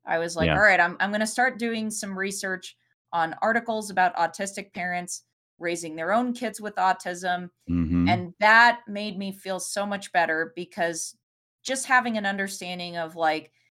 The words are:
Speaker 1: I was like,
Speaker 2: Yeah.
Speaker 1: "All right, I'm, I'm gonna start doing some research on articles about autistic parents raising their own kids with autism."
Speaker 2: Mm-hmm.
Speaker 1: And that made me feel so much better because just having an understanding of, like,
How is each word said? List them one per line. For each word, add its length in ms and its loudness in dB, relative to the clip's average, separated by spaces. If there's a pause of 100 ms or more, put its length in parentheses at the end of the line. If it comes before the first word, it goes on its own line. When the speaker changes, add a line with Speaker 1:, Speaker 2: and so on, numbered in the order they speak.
Speaker 1:
I 140 0
was 160 -4
like, 160 2
Speaker 2:
Yeah. 40 6
Speaker 1:
"All 80 4
right, 160 8
I'm, 200 2
I'm 120 0
gonna 160 0
start 320 0
doing 320 -2
some 260 -8
research 600 -6 (360)
on 280 0
articles 480 0
about 280 2
autistic 560 -4
parents 500 -6 (360)
raising 360 -4
their 180 -2
own 200 2
kids 280 -8
with 140 -10
autism." 720 -2 (200)
Speaker 2:
Mm-hmm. 400 2
Speaker 1:
And 300 0
that 480 6
made 300 -6
me 140 -6
feel 280 -8
so 260 -4
much 260 -6
better 440 0
because 600 -4 (480)
just 240 -4
having 300 4
an 80 -2
understanding 720 -4
of, 180 -6
like, 360 0 (260)